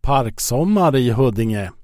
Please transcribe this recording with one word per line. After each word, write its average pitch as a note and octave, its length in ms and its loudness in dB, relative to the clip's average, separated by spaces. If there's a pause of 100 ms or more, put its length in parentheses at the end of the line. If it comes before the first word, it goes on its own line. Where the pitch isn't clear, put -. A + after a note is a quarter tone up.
Parksommar C#3+ 920 0
i B2 140 2
Huddinge. A2 600 0 (140)